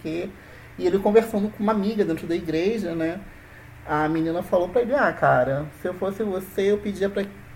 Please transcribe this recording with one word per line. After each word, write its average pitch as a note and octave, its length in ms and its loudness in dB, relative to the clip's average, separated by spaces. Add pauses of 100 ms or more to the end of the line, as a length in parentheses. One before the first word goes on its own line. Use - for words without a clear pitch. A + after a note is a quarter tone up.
quê. E3+ 260 -6 (500)
E F3+ 80 -2
ele F#3 120 4
conversando G#3+ 520 4
com - 120 -8
uma G#3 100 2
amiga G#3 320 2
dentro D#3+ 220 -2
da E3+ 100 0
igreja, E3+ 580 -2
né, E3 260 -2 (640)
a D3+ 220 0
menina E3 340 0
falou F3+ 260 2
pra A#3+ 140 2
ele, A#3+ 120 0
"Ah, A3 180 4
cara, C3+ 540 2 (140)
se F3+ 80 -4
eu F3+ 60 -4
fosse G3 280 -4
você, G3 480 0
eu G#3 80 4
pedia G3 320 -2
pra, G3 140 -2 (320)